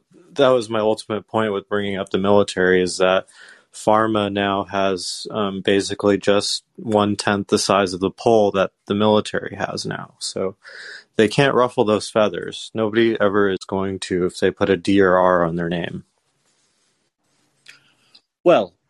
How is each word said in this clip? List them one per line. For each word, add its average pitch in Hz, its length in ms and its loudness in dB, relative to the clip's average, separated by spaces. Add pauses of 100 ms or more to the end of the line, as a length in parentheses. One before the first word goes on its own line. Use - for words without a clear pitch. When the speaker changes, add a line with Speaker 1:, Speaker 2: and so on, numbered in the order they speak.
(320)
Speaker 1:
that 135 160 4
was 120 200 2
my 113 120 -2
ultimate 107 480 -2
point 110 240 -2
with 98 160 -6
bringing 101 280 -4
up 98 140 -6
the 98 80 -2
military, 95 640 2
is 87 160 -4
that 92 280 2 (460)
pharma 107 600 0
now 101 320 -2
has, 98 680 -4
um, 98 300 -4
basically 98 580 0
just - 460 -2 (120)
one-tenth 104 720 0
the 104 100 2
size 98 340 0
of 90 80 -6
the 92 100 0
pull 107 420 2
that 95 180 0 (160)
the - 80 -2
military 107 600 0
has - 300 -8
now. - 320 -12
So 98 380 -6 (600)
they 110 120 4
can't 139 260 2
ruffle 120 300 2
those 104 260 -2
feathers. - 640 -2
Nobody 110 460 0
ever 101 300 2
is 92 160 -4
going 95 340 -4
to 90 260 -2
if - 120 -8
they 95 120 0
put 98 180 -2
a 95 80 2
D 98 240 2
or 92 160 4
R 90 280 4
on 82 100 -2
their 85 140 -4
name. - 360 -8 (2500)
Speaker 2:
Well, 123 320 4 (160)